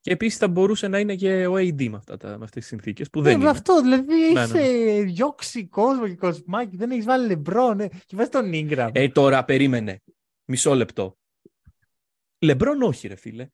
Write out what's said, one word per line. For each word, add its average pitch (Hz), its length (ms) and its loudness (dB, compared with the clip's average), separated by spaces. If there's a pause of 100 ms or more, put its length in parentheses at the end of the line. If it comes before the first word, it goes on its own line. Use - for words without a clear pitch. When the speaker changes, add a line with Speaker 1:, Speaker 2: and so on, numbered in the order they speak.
Speaker 1:
Και - 120 -2
επίσης 214 260 -2
θα 208 100 2
μπορούσε 196 400 2
να 190 100 0
είναι 208 160 -2
και 190 320 0
ο 180 80 0
A 190 200 2
D 135 140 -2
με 107 80 -8
αυτά 104 200 -16
τα, 104 120 -14
με 104 160 -12
αυτές 104 80 -16
τις - 140 -14
συνθήκες, 110 440 -10
που 156 100 -4
Speaker 2:
Ναι, 147 100 4
Speaker 1:
δεν 120 100 6
είναι. 294 80 4
Speaker 2:
αυτό, 311 340 4
δηλαδή, 262 320 2 (180)
Speaker 1:
Ναι, 349 80 4
Speaker 2:
έχεις, 226 120 0
Speaker 1:
ναι. 330 100 2
Speaker 2:
ε, 226 400 2
διώξει 202 640 -4
κόσμο 240 420 0
και 180 60 -8
κοσμάκι, 180 640 -6
δεν 226 140 -6
έχεις 240 140 -4
βάλει 233 400 0
LeBron, 220 340 2
ε, 208 100 -4 (180)
και 185 100 -16
βάζεις 240 160 -2
τον 233 220 -2
Ingram. 147 380 -2
Speaker 1:
Ε, 135 160 2
τώρα, 135 360 4
περίμενε. 123 580 0 (420)
Μισό 135 300 0
λεπτό. 104 440 -2 (1200)
LeBron 165 440 2
όχι, 160 260 -2
ρε 98 80 -14
φίλε. 113 380 -16